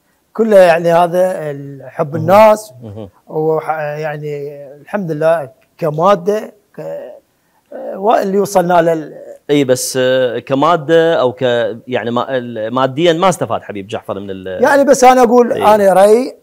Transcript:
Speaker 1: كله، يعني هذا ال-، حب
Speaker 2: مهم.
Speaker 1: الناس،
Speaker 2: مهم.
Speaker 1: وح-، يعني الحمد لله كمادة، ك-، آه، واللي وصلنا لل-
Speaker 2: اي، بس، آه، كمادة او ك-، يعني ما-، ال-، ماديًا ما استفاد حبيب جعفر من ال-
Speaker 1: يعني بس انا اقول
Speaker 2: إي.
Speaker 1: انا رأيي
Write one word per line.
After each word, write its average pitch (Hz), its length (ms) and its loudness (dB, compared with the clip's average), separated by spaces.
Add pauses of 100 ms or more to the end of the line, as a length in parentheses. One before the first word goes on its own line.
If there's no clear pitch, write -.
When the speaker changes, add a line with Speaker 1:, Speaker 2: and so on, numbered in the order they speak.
(320)
Speaker 1:
كله، 214 240 2
يعني 170 360 4
هذا 175 580 0
ال-، 139 320 -14
حب 143 300 -8
Speaker 2:
مهم. 165 100 -6
Speaker 1:
الناس، 214 500 4 (100)
Speaker 2:
مهم. 104 260 -14 (200)
Speaker 1:
وح-، 156 500 -4
يعني 147 880 -10 (140)
الحمد 160 300 -8
لله 156 400 -2 (280)
كمادة، 185 760 -2 (220)
ك-، 151 40 -18
آه، 160 1160 -16
واللي 202 400 0
وصلنا 180 440 2
لل- 160 320 -2 (360)
Speaker 2:
اي، 147 140 2
بس، 127 380 -2
آه، 127 360 0
كمادة 160 760 2
او 127 180 0
ك-، 120 440 -2 (100)
يعني 117 240 -4
ما-، 120 180 -2
ال-، 120 460 -6
ماديًا 135 380 0
ما 180 160 0
استفاد 113 340 -4
حبيب 101 240 -12
جعفر 107 340 -10
من 98 100 -12
ال- 92 320 -8
Speaker 1:
يعني 285 220 2
بس 254 200 2
انا 254 180 6
اقول 240 300 4
Speaker 2:
إي. 214 220 2
Speaker 1:
انا 196 180 4
رأيي 214 500 4